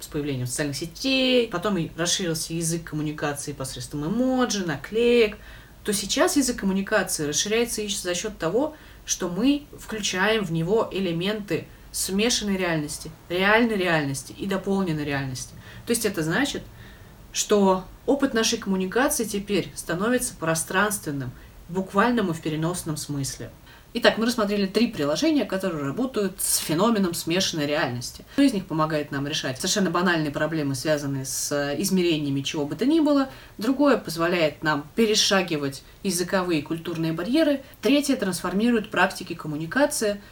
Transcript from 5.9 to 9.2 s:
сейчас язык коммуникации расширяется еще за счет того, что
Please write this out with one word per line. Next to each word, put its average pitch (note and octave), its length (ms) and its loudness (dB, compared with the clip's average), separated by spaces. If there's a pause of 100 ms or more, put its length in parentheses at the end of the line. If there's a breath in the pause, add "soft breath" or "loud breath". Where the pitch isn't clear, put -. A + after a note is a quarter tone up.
сейчас C4 440 2
язык A#3+ 240 2
коммуникации G3 640 0
расширяется G#3+ 560 0
еще G3+ 160 -4
за F3+ 160 -2
счет G3+ 240 -6
того, A3 360 0 (300 loud breath)
что - 240 -4